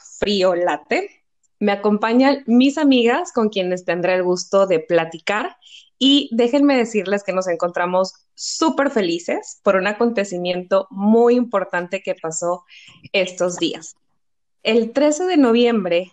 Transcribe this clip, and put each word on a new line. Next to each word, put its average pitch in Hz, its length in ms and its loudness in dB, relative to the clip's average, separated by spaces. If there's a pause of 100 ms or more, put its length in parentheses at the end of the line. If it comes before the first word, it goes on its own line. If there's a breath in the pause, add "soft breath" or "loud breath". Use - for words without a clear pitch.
(180)
frío 190 360 0
latte. 175 560 -4 (480)
Me 202 140 0
acompañan 226 720 2
mis 254 320 2
amigas 269 540 2
con 220 160 0
quienes 180 360 -4
tendré 180 300 -2
el 185 80 0
gusto 180 440 0
de 180 140 0
platicar 170 760 -4 (420 loud breath)
y 277 340 2
déjenme 262 440 2
decirles 202 460 -2
que 185 100 -6
nos 185 140 -2
encontramos 180 680 -2 (200)
súper 302 560 -2
felices 202 720 -4
por 196 140 2
un 185 100 -2
acontecimiento 190 1040 -2
muy 220 440 4
importante 185 680 -4
que 185 120 -6
pasó 175 500 -6 (480 loud breath)
estos 185 440 -2
días. - 400 -6 (680)
El 226 300 0
trece 302 320 0
de 370 120 0
noviembre 226 760 2